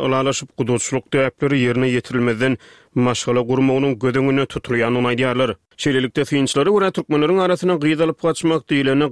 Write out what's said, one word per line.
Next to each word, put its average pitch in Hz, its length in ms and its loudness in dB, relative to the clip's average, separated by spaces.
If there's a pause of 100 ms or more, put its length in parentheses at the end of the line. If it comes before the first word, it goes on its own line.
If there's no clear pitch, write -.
ylalaşyp 131 500 -2
gudoçluk 123 540 -4
täpleri 135 520 0
ýerine 123 320 0
ýetirilmezden 120 600 0 (380)
maşgala 123 460 0
gurmagynyň 131 580 0
gödeňine 135 460 0
tutulýanyny 120 640 -2
aýdýarlar. 123 440 0 (240)
Şeýlelikde 131 460 0
synçlary 143 440 0
görä 196 220 2
türkmenleriň 151 500 0
arasyna 180 340 0
gyz 151 260 0
alyp 160 200 0
gaçmak 160 480 0
diýilene 139 420 2